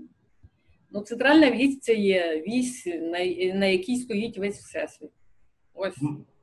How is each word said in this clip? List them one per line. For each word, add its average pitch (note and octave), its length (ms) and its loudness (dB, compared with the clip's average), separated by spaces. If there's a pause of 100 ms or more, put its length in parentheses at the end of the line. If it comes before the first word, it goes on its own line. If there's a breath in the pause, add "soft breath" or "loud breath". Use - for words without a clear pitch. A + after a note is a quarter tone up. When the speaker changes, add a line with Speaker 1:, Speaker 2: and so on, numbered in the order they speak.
(920)
Speaker 1:
Ну, G#3 100 -6
центральна C4 500 6
вісь — C4+ 300 0
це A3+ 120 2
є F3+ 540 2
вісь, B3 380 -4
на, E3+ 340 -6 (400)
на G3 60 4
якій F#3+ 300 2
стоїть A3+ 420 -6
весь G3+ 220 -6
всесвіт. - 520 -12 (640)
Ось. - 280 -8
Speaker 2:
Ну, D3 240 -6 (180)